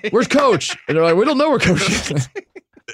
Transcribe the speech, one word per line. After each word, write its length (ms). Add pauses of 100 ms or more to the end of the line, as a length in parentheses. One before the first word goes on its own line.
where's 180
Coach?" 480 (120)
And 100
they're 60
like, 120
"We 100
don't 120
know 140
where 80
Coach 280
is." 420
<laughs> 60 (580)